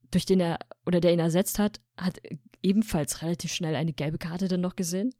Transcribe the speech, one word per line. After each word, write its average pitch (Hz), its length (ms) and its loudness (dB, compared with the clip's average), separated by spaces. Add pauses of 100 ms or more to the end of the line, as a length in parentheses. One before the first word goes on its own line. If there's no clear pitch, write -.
(100)
durch 180 160 0
den 190 140 4
er, 170 180 0 (280)
oder 175 140 4
der 170 120 6
ihn 175 80 4
ersetzt 170 380 2
hat, 208 220 0 (160)
hat 180 220 -4 (440)
ebenfalls 185 600 0
relativ 170 300 -4
schnell 156 240 -2
eine 156 160 0
gelbe 151 260 -4
Karte 180 300 -4
dann 180 120 0
noch 180 160 -2
gesehen. 190 420 -2